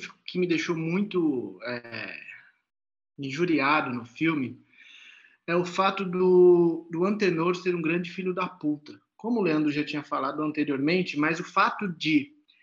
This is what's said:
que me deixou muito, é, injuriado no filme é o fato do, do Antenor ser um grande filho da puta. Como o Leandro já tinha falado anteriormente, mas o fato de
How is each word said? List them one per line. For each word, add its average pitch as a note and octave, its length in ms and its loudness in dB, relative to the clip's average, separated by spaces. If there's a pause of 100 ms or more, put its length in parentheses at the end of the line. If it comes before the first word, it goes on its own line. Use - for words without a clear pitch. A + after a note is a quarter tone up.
(260)
que - 120 -8
me F3+ 100 2
deixou E3 280 0
muito, D#3+ 880 -2
é, A#2 560 -10 (1000)
injuriado C#3+ 760 0
no A#2+ 100 -8
filme C#3 580 -4 (880)
é E3+ 80 0
o F3 80 2
fato F#3+ 400 0
do, F3+ 880 6
do E3+ 140 0
Antenor F3+ 500 0
ser F3+ 200 -2
um E3+ 60 -4
grande E3+ 300 -2
filho F#3 220 -4
da F3+ 140 -4
puta. - 520 -6 (200)
Como A3+ 220 -2
o - 20 2
Leandro D#3 260 2
já D3 140 -2
tinha D3 180 -6
falado C#3+ 400 -4
anteriormente, D3+ 800 -2
mas D#3+ 220 0
o - 20 -12
fato G3+ 460 0
de D#3+ 420 0 (320)